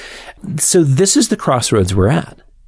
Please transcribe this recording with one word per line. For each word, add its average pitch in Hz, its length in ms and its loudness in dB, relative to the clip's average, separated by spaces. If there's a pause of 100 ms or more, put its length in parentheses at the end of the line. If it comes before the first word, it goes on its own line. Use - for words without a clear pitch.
(580)
So - 260 2
this 151 320 2
is 262 140 2
the 208 80 -2
crossroads 113 560 0
we're 98 160 2
at. - 300 -2 (280)